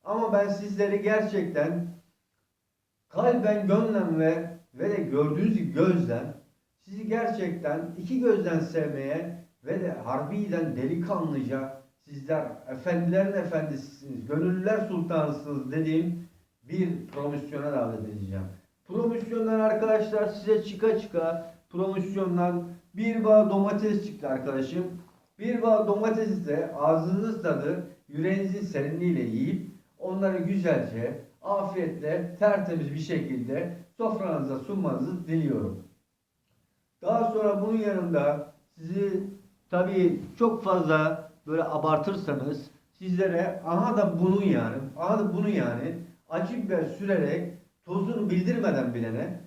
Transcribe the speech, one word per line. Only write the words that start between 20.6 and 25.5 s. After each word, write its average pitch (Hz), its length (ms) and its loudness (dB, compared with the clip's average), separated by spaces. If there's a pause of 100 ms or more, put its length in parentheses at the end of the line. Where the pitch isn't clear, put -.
çıka 214 360 0
çıka 165 540 -4 (160)
promosyondan 180 1000 0 (240)
bir 220 300 0
bağ 214 260 8
domates 202 560 2
çıktı 143 240 -8
arkadaşım. 135 540 -2 (560)
Bir 226 220 -2